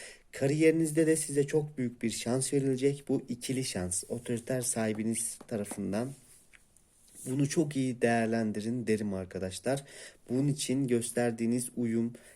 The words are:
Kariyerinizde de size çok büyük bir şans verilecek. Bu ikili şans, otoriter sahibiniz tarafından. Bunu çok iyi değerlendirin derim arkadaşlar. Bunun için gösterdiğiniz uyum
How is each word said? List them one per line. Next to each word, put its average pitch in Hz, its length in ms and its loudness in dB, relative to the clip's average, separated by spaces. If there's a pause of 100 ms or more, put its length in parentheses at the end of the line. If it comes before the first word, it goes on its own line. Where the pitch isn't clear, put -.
(320)
Kariyerinizde 156 760 4
de 160 80 6
size 143 320 0
çok 151 300 0
büyük 120 240 -2
bir 113 80 0
şans 127 440 -2
verilecek. 135 540 2
Bu 131 220 2
ikili 127 340 -4
şans, 90 460 -2
otoriter 120 520 -4
sahibiniz 110 760 -2 (100)
tarafından. 104 680 -4 (1120)
Bunu 139 240 2
çok 151 260 2
iyi 131 260 -2
değerlendirin 113 840 2
derim 107 260 2
arkadaşlar. 95 680 -4 (460)
Bunun 131 180 2
için 139 400 0
gösterdiğiniz 120 880 0
uyum 117 360 0 (220)